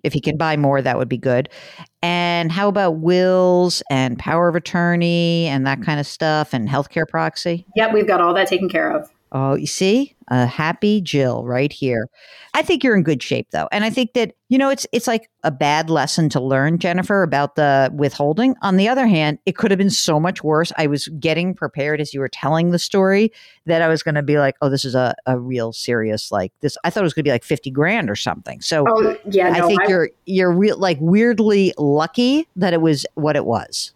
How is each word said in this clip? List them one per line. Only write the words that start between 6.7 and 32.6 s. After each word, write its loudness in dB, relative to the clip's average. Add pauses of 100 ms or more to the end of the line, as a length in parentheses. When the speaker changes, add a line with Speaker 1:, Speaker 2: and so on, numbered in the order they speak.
Speaker 1:
proxy? -4
Speaker 2:
Yep, 0
we've 2
got 2
all 2
that 2
taken -2
care -2
of. -6 (220)
Speaker 1:
Oh, 0
you -6
see? 0 (140)
A 2
happy 0
Jill -2
right -2
here. -4 (460)
I 0
think 0
you're 4
in 4
good 0
shape, -4
though. -4
And -2
I 0
think -2
that, 0 (140)
you 2
know, 2
it's, -4
it's -2
like -2 (140)
a 0
bad 0
lesson 0
to -2
learn, 0
Jennifer, 0
about 0
the 4
withholding. 0
On 0
the 4
other 2
hand, 2
it -4
could 0
have 2
been 2
so 0
much -2
worse. 0
I 0
was -2 (120)
getting -2
prepared -4
as -8
you -6
were -4
telling 0
the 0
story 2 (340)
that 2
I 2
was 0
gonna -2
be 0
like, 2
"Oh, 2
this 0
is -4
a, 2 (120)
a 0
real -4
serious, -2
like, -2
this." -4
I 0
thought -4
it 2
was 0
gonna -4
be, -12
like, -4
fifty -6
grand -2
or -4
something. -8
So 0
Speaker 2:
Oh, 2 (120)
yeah, 2
Speaker 1:
I 2
Speaker 2:
no, 2
Speaker 1:
think 2
Speaker 2:
I 2
Speaker 1:
you're, 2 (140)
you're 2
real, 2
like, 0
weirdly 4
lucky 0
that 0